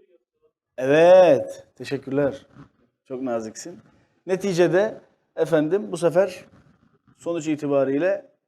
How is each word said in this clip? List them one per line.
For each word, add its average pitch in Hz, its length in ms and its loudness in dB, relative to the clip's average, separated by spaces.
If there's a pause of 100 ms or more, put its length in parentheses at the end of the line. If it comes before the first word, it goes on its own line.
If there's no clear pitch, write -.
(760)
Evet, 156 960 4
teşekkürler. 135 720 -6 (600)
Çok 127 160 -12
naziksin. 120 580 -10 (480)
Neticede 185 720 0 (340)
efendim 165 560 -2
bu 175 60 -10
sefer 170 480 -2 (720)
sonuç 165 300 -8
itibariyle, 143 840 -2 (160)